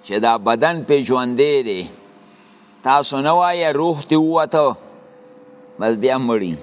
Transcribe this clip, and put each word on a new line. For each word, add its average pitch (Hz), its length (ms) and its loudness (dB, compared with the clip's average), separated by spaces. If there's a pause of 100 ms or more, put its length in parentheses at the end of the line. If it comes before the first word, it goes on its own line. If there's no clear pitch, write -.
چې 101 160 -4
دا 113 160 2
بدن 117 500 0
پې 147 100 4 (100)
ژوندی 127 560 0
دی. 98 180 -4 (1000)
تاسو 139 380 0
نه 151 120 2
وایه 175 380 0
روح 151 300 -2
دې 156 120 -2
ووته، 156 640 2 (1040)
بس 113 160 0
بیا 131 220 0
مړی. 110 460 -2